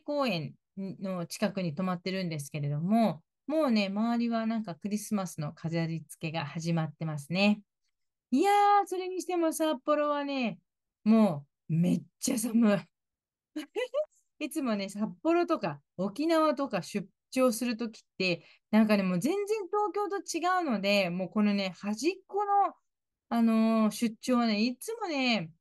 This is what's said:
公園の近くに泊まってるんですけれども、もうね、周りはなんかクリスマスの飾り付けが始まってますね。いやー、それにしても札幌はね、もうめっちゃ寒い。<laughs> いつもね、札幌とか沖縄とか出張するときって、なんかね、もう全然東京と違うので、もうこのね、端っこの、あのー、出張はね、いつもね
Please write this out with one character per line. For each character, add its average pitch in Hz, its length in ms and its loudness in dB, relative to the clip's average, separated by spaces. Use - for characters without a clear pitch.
公 285 240 -2
園 165 260 -4
の 190 480 -8
近 190 260 -4
く 190 100 -6
に 165 140 -4
泊 190 80 -4
ま 185 100 -2
っ 180 80 -8
て 190 100 -6
る 190 120 -4
ん 175 60 -4
で 156 100 -6
す 143 100 -10
け 147 120 -6
れ 143 80 -2
ど 147 100 -2
も、 202 420 2
も 311 180 0
う 262 80 2
ね、 214 160 2
周 226 300 0
り 233 120 0
は 226 160 -2
な 226 140 -2
ん 220 40 -4
か 170 120 -10
ク - 120 -8
リ 208 100 -2
ス - 180 -8
マ 190 120 -2
ス - 140 -10
の 151 100 -6
飾 165 340 -2
り 160 220 -4
付 - 240 -8
け - 0 -
が 160 140 -4
始 165 260 -4
ま 160 140 0
っ 156 80 -6
て 165 120 -8
ま 156 140 -4
す 156 140 -8
ね。 208 280 4
い 269 100 4
や 403 100 4
ー、 - 20 -10
そ 370 80 -4
れ 370 140 -4
に 370 120 -4
し - 40 -6
て 359 100 -2
も 330 160 2
札 311 320 0
幌 294 260 2
は 285 140 -2
ね、 262 360 -4
も 214 420 4
う 160 40 -2
め 175 220 2
っ - 60 -2
ち - 120 0
ゃ 240 60 0
寒 220 360 4
い。 180 40 2
<laughs> 453 880 -6
い 269 40 -4
つ 320 120 -6
も 233 160 -2
ね、 196 120 -6
札 202 200 -4
幌 339 240 2
と 320 140 -2
か 151 220 -6
沖 202 280 -2
縄 311 300 2
と 277 140 -4
か 180 120 -2
出 185 240 -6
張 254 180 4
す 233 140 -4
る 240 100 -2
と 233 140 -6
き - 100 -18
っ - 20 -20
て、 180 280 -2
な 220 120 6
ん 214 40 2
か 214 80 4
ね、 202 80 2
も 185 120 0
う 175 40 0
全 269 140 0
然 403 240 -2
東 415 260 0
京 403 160 -2
と 392 80 -4
違 349 440 -2
う 302 100 -2
の 202 80 0
で、 196 300 2
も 180 160 -4
う 170 40 -8
こ 208 140 0
の 208 100 2
ね、 190 240 -4
端 220 340 -4
っ - 20 0
こ 403 180 -2
の、 403 280 2
あ 233 120 0
の 220 460 4
ー、 208 40 0
出 226 300 -2
張 254 160 0
は 233 100 2
ね、 208 140 0
い 247 160 0
つ - 180 -8
も 440 120 -6
ね 240 540 0